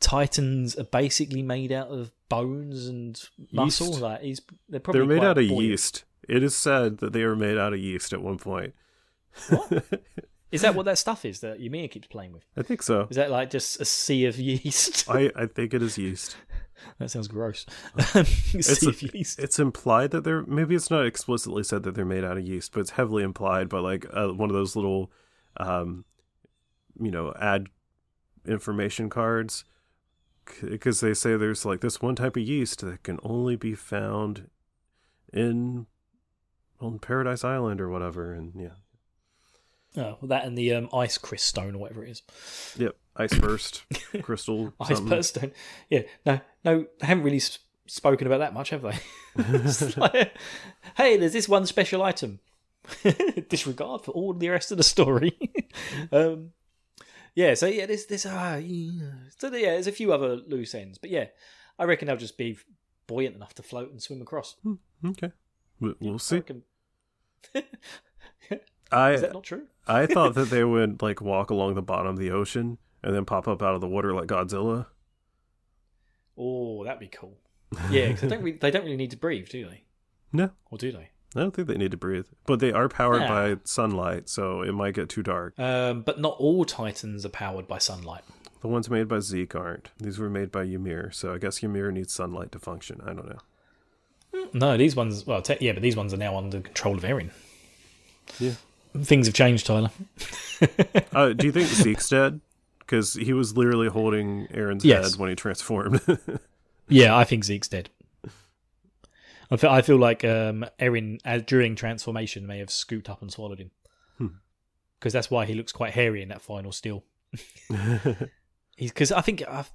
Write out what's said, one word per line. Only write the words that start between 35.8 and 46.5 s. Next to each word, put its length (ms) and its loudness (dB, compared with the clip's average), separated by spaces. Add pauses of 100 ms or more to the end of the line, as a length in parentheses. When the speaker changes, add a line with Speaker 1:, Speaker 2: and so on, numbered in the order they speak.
Speaker 2:
on 200 -8
Paradise 440 -2
Island 380 -2
or 80 -4
whatever, 440 -6
and 220 -12
yeah. 140 -12 (1300)
Speaker 1:
Oh, 260 -6
well, 60 -10
that 180 0
and 100 -8
the, 200 2
um, 180 -2
ice 240 0
crystone 560 -4
or 60 -8
whatever 260 -12
it 60 -16
is. 100 -18 (560)
Speaker 2:
Yep, 180 -2 (200)
ice 240 -2
burst, 440 0 (200)
Speaker 1:
<laughs> 180 -8
Speaker 2:
crystal, 580 -4
Speaker 1:
Ice 100 -6
Speaker 2:
something. 200 0
Speaker 1:
burst 260 2
stone. 160 -4 (380)
Yeah, 120 4 (220)
no, 160 4 (240)